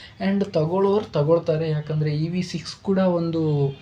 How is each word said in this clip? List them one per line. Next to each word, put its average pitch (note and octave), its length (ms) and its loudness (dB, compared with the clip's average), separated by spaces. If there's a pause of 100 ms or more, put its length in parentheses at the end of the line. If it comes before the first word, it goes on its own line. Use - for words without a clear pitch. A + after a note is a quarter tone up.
(220)
And G3 300 0
ತಗೊಳ್ಳೋರು G3 640 2
ತಗೊಳ್ತಾರೆ, D#3+ 560 2
ಯಾಕಂದ್ರೆ D3+ 480 -2
ಇ D#3+ 120 -2
ವಿ F3+ 120 -2
ಸಿಕ್ಸ್ F3+ 340 -8
ಕೂಡ F#3+ 240 0 (140)
ಒಂದು E3 280 0 (400)